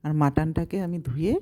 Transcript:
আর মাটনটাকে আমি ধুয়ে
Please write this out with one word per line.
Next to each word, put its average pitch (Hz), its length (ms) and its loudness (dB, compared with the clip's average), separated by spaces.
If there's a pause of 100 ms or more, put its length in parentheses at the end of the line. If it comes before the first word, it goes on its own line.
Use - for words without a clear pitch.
আর 151 100 0
মাটনটাকে 156 680 2
আমি 175 240 -4
ধুয়ে 156 360 0